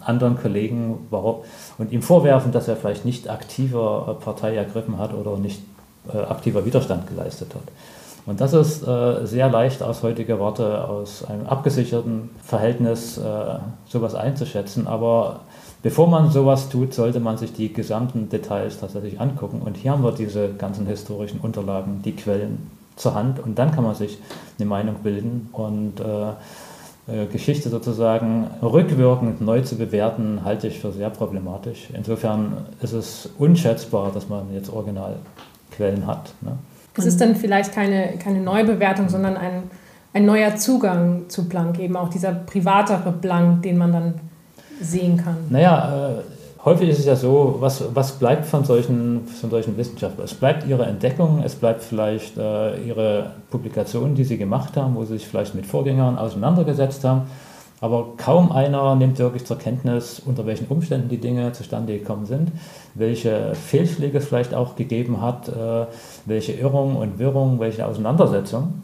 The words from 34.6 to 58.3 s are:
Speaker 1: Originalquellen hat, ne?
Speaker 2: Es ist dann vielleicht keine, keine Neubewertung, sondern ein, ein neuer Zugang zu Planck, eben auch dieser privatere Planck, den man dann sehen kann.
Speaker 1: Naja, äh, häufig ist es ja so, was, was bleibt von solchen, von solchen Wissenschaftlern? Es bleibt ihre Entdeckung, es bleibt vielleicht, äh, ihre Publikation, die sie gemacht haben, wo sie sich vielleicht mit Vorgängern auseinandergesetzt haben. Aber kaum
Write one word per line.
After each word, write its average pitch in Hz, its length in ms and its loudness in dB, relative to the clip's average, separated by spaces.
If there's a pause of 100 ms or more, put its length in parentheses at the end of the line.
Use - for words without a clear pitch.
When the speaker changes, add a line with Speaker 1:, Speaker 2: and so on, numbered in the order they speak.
Speaker 1:
Originalquellen 101 1300 -6
hat, - 360 -6
ne? - 180 -8 (380)
Speaker 2:
Es 180 80 0
ist 175 160 6
dann 226 140 6
vielleicht 196 360 0
keine, 196 460 0
keine 190 240 0
Neubewertung, 196 640 2
sondern 190 300 2
ein, 180 260 -4 (480)
ein 208 140 4
neuer 214 320 4
Zugang 175 720 2
zu 170 180 -2
Planck, 170 320 0
eben 180 160 -2
auch 175 140 -2
dieser 185 240 -2
privatere 190 800 2
Planck, 175 480 4
den 180 160 2
man 175 160 4
dann 170 200 2 (680)
sehen 175 340 2
kann. 170 220 0 (120)
Speaker 1:
Naja, 143 600 4
äh, 110 120 -4 (440)
häufig 170 240 6
ist 147 100 4
es 139 60 2
ja 139 100 6
so, 127 440 4
was, 127 240 0 (100)
was 135 200 2
bleibt 127 320 2
von 139 200 2
solchen, 120 600 2
von - 220 -8
solchen 110 280 0
Wissenschaftlern? - 480 -6
Es - 80 -12
bleibt 143 340 0
ihre 127 180 2
Entdeckung, 151 580 2
es 135 120 -4
bleibt 113 260 0
vielleicht, 107 560 -2
äh, 107 440 -2
ihre 107 500 0 (180)
Publikation, 120 640 -2
die 131 120 2
sie 113 120 -2
gemacht 101 380 -2
haben, 131 200 0
wo 110 100 -4
sie 110 80 -6
sich 107 140 -8
vielleicht - 280 -4
mit 92 100 -6
Vorgängern 131 520 2
auseinandergesetzt 135 880 0
haben. 131 160 4 (600)
Aber 117 260 0 (100)
kaum 170 340 6